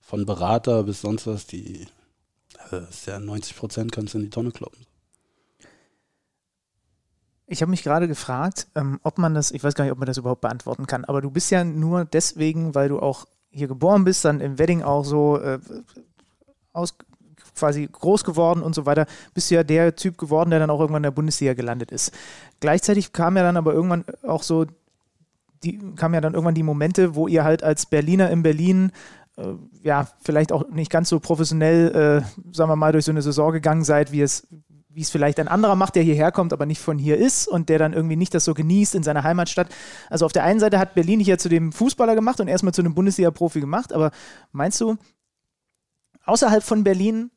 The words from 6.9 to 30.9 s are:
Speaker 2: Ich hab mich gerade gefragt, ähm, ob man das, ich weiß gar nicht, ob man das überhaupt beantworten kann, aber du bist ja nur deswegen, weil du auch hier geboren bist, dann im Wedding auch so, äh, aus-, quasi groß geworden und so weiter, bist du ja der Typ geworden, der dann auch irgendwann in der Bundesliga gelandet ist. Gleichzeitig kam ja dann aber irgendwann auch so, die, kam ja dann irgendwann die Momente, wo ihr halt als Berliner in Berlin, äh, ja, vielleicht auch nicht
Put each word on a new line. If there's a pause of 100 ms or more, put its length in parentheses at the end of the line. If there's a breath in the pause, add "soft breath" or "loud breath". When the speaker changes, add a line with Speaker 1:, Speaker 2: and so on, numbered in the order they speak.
Speaker 2:
Ich
hab
mich
gerade
gefragt,
ähm,
ob
man
das,
ich
weiß
gar
nicht,
ob
man
das
überhaupt
beantworten
kann,
aber
du
bist
ja
nur
deswegen,
weil
du
auch (280)
hier
geboren
bist,
dann
im
Wedding
auch
so,
äh, (1120)
aus-, (600)
quasi
groß
geworden
und
so
weiter, (260 loud breath)
bist
du
ja
der
Typ
geworden,
der
dann
auch
irgendwann
in
der
Bundesliga
gelandet
ist. (480 loud breath)
Gleichzeitig
kam
ja
dann
aber
irgendwann (220)
auch
so, (960)
die, (160)
kam
ja
dann
irgendwann
die
Momente,
wo
ihr
halt
als
Berliner
in
Berlin, (460 loud breath)
äh, (300)
ja, (140)
vielleicht
auch
nicht